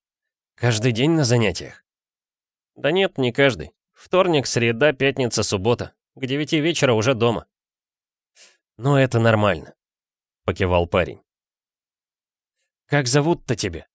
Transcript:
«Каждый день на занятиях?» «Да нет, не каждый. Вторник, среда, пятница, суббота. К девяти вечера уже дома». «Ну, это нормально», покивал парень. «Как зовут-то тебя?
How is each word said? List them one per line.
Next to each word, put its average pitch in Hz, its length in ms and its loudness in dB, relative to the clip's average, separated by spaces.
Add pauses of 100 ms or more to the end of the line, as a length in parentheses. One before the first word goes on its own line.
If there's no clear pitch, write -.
(540)
«Каждый 120 380 -2
день 127 200 0
на 160 120 2
занятиях?» 110 600 -2 (920)
«Да 135 160 -4
нет, 190 260 0
не 123 140 0
каждый. 117 420 0 (200)
Вторник, 175 520 0
среда, 120 480 0
пятница, 131 500 -2
суббота. 104 500 -2 (200)
К 131 120 -12
девяти 143 340 -2
вечера 147 340 2
уже 110 220 2
дома». 110 320 0 (1300)
«Ну, 139 180 0
это 127 240 2
нормально», 104 540 0 (800)
покивал 87 340 0
парень. 82 380 -4 (1600)
«Как 143 200 0
зовут-то 143 480 0
тебя? 82 400 -8